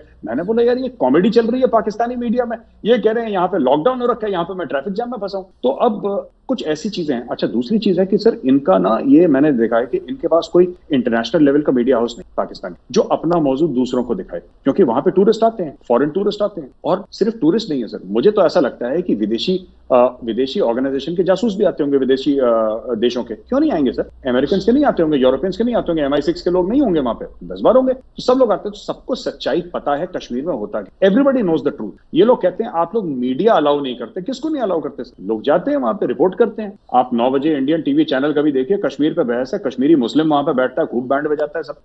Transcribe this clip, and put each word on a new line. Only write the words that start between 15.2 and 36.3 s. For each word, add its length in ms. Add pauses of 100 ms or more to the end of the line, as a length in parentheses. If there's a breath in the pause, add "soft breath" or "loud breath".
आते 180
हैं, 160 (100)
foreign 220
tourist 320
आते 180
हैं, 100 (140)
और 260
सिर्फ 300
tourist 300
नहीं 100
है 80
सर, 180
मुझे 240
तो 120
ऐसा 180
लगता 260
है 160
कि 120
विदेशी, 540 (240)
अ, 320
विदेशी 360
ऑर्गेनाइजेशन 540
के 100
जासूस 320
भी 80
आते 180
होंगे, 160
विदेशी, 400
अ, 60 (540)
देशों 260
के। 100
क्यों 260
नहीं 120
आएंगे 200
सर? 380
अमेरिकन 280
के 140
नहीं 120
आते 180
होंगे, 160
यूरोपियंस 380
के 80
नहीं 100
आते 180
होंगे, 100
एम 120
आई 80
सिक्स 200
के 80
लोग 200
नहीं 100
होंगे 200
वहां 140
पे, 320
दस 140
बार 160
होंगे, 160
तो 300
सब 100
लोग 200
आते 160
हैं, 40
तो 60
सबको 360
सच्चाई 460
पता 360
है 100 (100)
कश्मीर 300
में 80
होता 240
है। 60
Everybody 580
knows 180
the 120
truth। 180 (240 soft breath)
ये 100
लोग 180
कहते 220
हैं 60
आप 240
लोग 120
media 460
allow 280
नहीं 160
करते, 260
किसको 260
नहीं 140
अलाउ 180
करते 240
सर? 200
लोग 180
जाते 280
हैं 80
वहां 160
पे, 120
रिपोर्ट 340